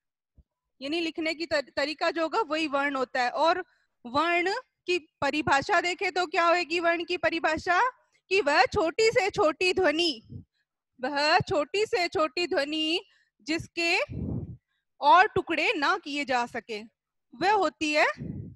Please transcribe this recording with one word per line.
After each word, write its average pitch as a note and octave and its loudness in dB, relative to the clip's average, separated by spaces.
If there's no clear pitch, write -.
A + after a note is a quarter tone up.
यानी D4 -4
लिखने E4 -4
की D#4+ -8
तर-, D4 -4
तरीका D#4 -2
जो D#4+ -2
होगा D#4+ 0
वही D#4 -2
वर्ण C#4 0
होता C4 -2
है। B3 0
और E4+ 0
वर्ण E4+ 0
की F4+ 0
परिभाषा D4 0
देखें F4+ -2
तो F4+ 0
क्या E4+ 0
होगी E4+ 2
वर्ण E4+ 0
की F4 -4
परिभाषा? E4 2
कि F#4+ 2
वह D4+ 2
छोटी G4+ 0
से A4 0
छोटी F4+ 0
ध्वनि, D#4+ -2
वह D4 2
छोटी F4 -2
से F#4 0
छोटी E4+ -2
ध्वनि D#4 -2
जिसके E4+ -2
और E4+ 6
टुकड़े F4 -2
ना E4 0
किए C#4+ -6
जा A#3+ 0
सके, A3+ -10
वह E4 0
होती D#4+ 0
है D#4 4